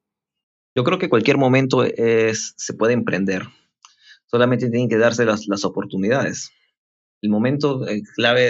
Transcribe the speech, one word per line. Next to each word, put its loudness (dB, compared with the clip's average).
Yo 0
creo 0
que -4
cualquier 2
momento 2
es, 0
se -10
puede 0
emprender. -2
Solamente 0
tienen 0
que 2
darse 2
las, 0
las -2
oportunidades. -4
El 0
momento, 0
eh, -4
clave 2